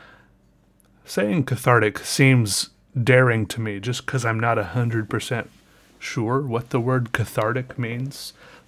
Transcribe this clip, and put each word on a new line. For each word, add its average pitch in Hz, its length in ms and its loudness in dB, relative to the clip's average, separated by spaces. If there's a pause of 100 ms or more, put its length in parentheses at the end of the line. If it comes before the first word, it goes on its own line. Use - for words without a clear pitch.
(1040)
Saying 190 380 0
cathartic 120 560 2
seems 127 720 2 (300)
daring 117 440 4
to - 160 -8
me 104 180 -6
just 120 280 -6
'cause 123 180 -4
I'm 110 140 0
not 117 180 2
a 107 60 0
hundred 113 440 -2
percent 113 440 -6 (480)
sure 123 420 -2
what 120 300 -4
the 131 80 0
word 123 320 0
cathartic 117 680 -4
means. 123 560 -8 (340)